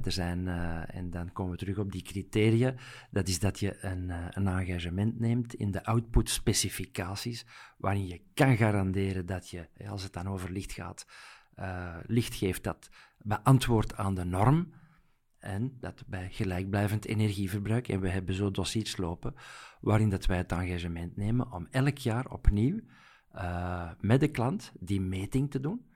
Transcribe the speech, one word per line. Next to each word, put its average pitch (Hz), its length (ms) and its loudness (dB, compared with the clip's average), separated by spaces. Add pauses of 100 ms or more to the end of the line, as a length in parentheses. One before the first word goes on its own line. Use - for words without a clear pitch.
er 95 80 0
zijn, 90 360 -2
eh, 85 480 -4
en 90 140 -6
dan 85 220 -6
komen 90 200 -4
we 87 60 -6
terug 92 200 -4
op 98 140 -2
die 92 100 -6
criteria. 113 720 4 (380)
Dat 92 160 0
is 92 120 0
dat 101 200 2
je 98 240 -4
een, 92 260 -4
eh, 87 200 -6
een 95 180 0
engagement 92 720 0
neemt 117 340 0
in 101 180 -2
de 95 140 -4
output-specificaties, 110 1600 0 (320)
waarin 98 300 0
je 87 140 -10 (120)
kan 135 240 6
garanderen 98 680 2
dat 90 240 -6
je, 85 240 -10
hè, - 160 -14
als 101 140 -6
het 98 100 -10
dan 90 140 -6
over 95 240 -4
licht 95 200 -4
gaat, - 360 -10 (460)
eh, 90 420 -6 (100)
licht 113 300 2
geeft 92 280 0
dat - 260 -6 (280)
beantwoordt 110 800 4
aan 98 200 0
de 90 100 -2
norm. 117 480 4 (640)
En 113 420 -4
dat - 280 -10
bij 92 240 -8
gelijkblijvend 98 760 0
energieverbruik, 104 800 0
en 98 120 0
we 92 100 0
hebben 92 260 0
zo 98 160 2
dossiers 98 460 -2
lopen, 87 380 -4 (460)
waarin 107 280 4
dat 95 160 0
wij 95 120 4
het 90 140 -2
engagement 87 640 -2
nemen 120 360 0
om 87 200 -8
elk 135 260 2
jaar 120 300 -2
opnieuw, 120 520 2 (520)
eh, 87 680 -4
met 113 200 6
de 151 80 4
klant 135 520 -2
die 95 220 0
meting 95 500 0
te 139 80 -2
doen, 170 260 -4 (100)